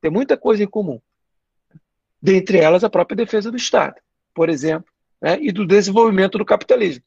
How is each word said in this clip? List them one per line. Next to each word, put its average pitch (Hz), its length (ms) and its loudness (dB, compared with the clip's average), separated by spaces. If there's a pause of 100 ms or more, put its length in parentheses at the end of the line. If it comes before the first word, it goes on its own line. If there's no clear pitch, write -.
Tem 160 120 -2
muita 240 240 0
coisa 214 260 0
em 202 60 -4
comum. 180 320 -8 (1200)
Dentre 185 380 2
elas, 170 260 4
a 214 60 0
própria 175 260 -2
defesa 220 340 -4
do 233 60 -10
Estado, - 400 -2 (360)
por 165 160 -2
exemplo, 160 420 -4 (300)
né, 160 200 -2
e 285 100 -4
do 190 160 -4
desenvolvimento 196 720 2
do 208 60 -4
capitalismo. 190 640 0